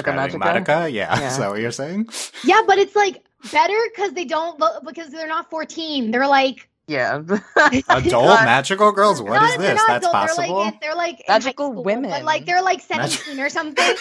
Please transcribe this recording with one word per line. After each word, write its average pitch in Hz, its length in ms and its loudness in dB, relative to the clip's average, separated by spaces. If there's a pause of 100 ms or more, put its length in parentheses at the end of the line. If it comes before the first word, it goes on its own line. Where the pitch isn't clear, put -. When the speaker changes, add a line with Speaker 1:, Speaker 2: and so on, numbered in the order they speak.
(320)
Speaker 1:
describing - 80 -8
Speaker 2:
Magica? 98 260 0
Speaker 1:
Madoka? 160 280 0
Yeah. 98 260 -2
<laughs> - 0 -
Speaker 2:
Yeah. 139 80 -4
Speaker 1:
Is 127 100 -4
that 107 120 -2
what 101 100 -6
you're 117 140 -4
saying? 180 340 -6 (380)
Speaker 3:
Yeah, 381 200 4
but 392 120 4
it's, 392 180 2
like, 403 260 0 (300)
better 339 260 2 (200)
'cause 381 160 -4
they 339 100 -6
don't 320 380 -4
look, 302 240 -2
because 320 240 -14
they're 311 180 -10
not 320 220 -8
fourteen. 311 640 -6
They're, 254 160 0
like, 269 420 0 (180)
Speaker 2:
Yeah. 135 340 -2 (340)
<laughs> - 340 2
Speaker 1:
Adult 127 360 4
Speaker 3:
<laughs> 220 200 8
Speaker 1:
magical 190 480 4
girls? 196 280 2
What 98 120 -6
Speaker 3:
Not, 440 160 4
Speaker 1:
is 494 80 -2
Speaker 3:
they're - 160 0
Speaker 1:
this? - 20 0
Speaker 3:
not 427 120 2 (140)
Speaker 1:
That's 359 60 0
Speaker 3:
adult. 339 60 0
They're, 320 240 2
like, 349 120 -4
Speaker 1:
possible? 311 320 -2
Speaker 3:
they're, 311 140 -6
like, 339 240 -6
in - 80 -20
high 185 120 4
Speaker 2:
Magical 262 320 -6
Speaker 3:
school, 190 120 -10
Speaker 2:
women. 220 280 -2
Speaker 3:
but, 294 120 -6
like, 311 220 -2
they're, 359 160 0
like, 370 160 0 (120)
Speaker 1:
Magi- 311 200 -4
Speaker 3:
seventeen 277 320 -8
or 285 80 -2
something. 302 520 -2